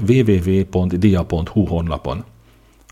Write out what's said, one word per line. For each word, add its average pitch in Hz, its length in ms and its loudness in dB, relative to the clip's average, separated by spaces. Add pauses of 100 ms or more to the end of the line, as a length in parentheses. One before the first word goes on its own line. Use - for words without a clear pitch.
W 127 140 4
W 95 280 2
W 95 140 2
pont 90 360 -2
dia 95 240 2
pont 82 260 -4
hu 104 160 0
honlapon. 82 580 -4 (680)